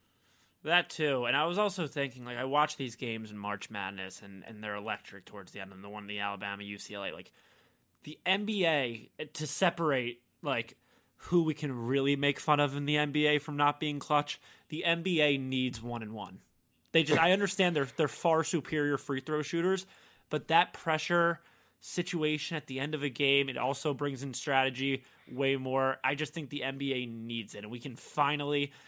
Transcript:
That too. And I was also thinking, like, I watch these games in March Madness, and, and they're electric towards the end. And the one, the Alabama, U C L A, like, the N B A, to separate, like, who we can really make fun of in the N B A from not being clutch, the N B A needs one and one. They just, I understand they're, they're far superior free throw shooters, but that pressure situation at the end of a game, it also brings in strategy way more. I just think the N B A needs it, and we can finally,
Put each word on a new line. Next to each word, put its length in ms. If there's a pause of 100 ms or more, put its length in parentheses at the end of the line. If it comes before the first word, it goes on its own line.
(640)
That 280
too. 340
And 100
I 100
was 120
also 300
thinking, 360
like, 140
I 60
watch 340
these 180
games 360
in 60
March 340
Madness, 500
and, 240
and 180
they're 120
electric 500
towards 260
the 80
end. 140
And 100
the 60
one, 160
the 140
Alabama, 440
U 140
C 160
L 100
A, 80
like, 200 (720)
the 240
N 180
B 220
A, 420 (240)
to 140
separate, 720 (220)
like, 340 (400)
who 240
we 140
can 320
really 280
make 240
fun 200
of 160
in 100
the 120
N 140
B 140
A 140
from 180
not 220
being 180
clutch, 420 (300)
the 160
N 160
B 200
A 180
needs 420
one 220
and 100
one. 280 (500)
They 100
just, 180
I 120
understand 440
they're, 120 (100)
they're 100
far 360
superior 560
free 220
throw 200
shooters, 460 (420)
but 200
that 240
pressure 680 (400)
situation 760
at 120
the 120
end 140
of 80
a 80
game, 400
it 80
also 380
brings 260
in 140
strategy 680 (280)
way 240
more. 480
I 100
just 200
think 180
the 120
N 140
B 160
A 140
needs 480
it, 80
and 80
we 80
can 160
finally, 760 (160)